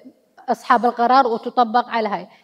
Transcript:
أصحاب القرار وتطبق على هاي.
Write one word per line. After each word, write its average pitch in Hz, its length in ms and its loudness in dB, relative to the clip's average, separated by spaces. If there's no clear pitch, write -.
أصحاب 240 360 0
القرار 240 420 2
وتطبق 233 640 -2
على 226 200 -4
هاي. 185 200 -8